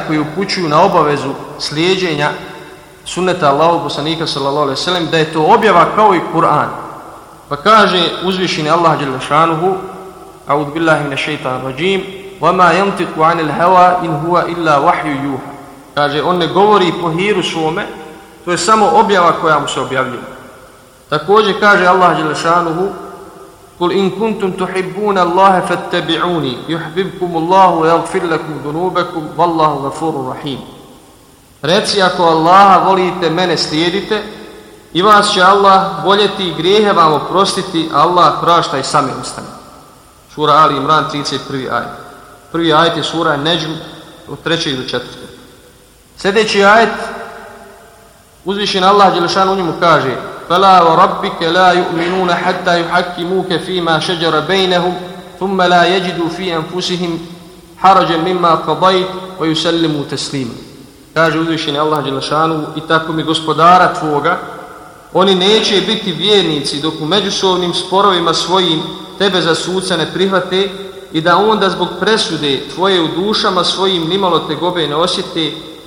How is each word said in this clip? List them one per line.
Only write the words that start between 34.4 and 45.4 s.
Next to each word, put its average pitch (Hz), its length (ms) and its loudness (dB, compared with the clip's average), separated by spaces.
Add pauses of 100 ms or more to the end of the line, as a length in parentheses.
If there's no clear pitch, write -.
i 165 100 0
vas 208 300 6
će 185 100 2
Allah 190 600 4
voljeti 196 440 0
i 160 60 -6
grijehe 196 380 2
vam 165 200 4
oprostiti, 165 840 -2
a 143 80 4
Allah 165 380 4
prašta 156 380 0
i 131 60 -4
sami 139 260 0 (100)
ostaje.” - 260 -12 (880)
Sura 151 180 0
Ali 147 240 4
Imran, 147 340 0
trideset 139 380 -6
prvi 135 220 -6
ajet. 117 180 -4 (640)
Prvi 165 200 0
ajet 165 240 4
je 147 60 -4
sura 160 340 -2
Nedžm, 160 360 -2 (560)
od 139 140 -14
trećeg 156 340 -4
do 127 60 -8
četvrtog. - 460 -10 (880)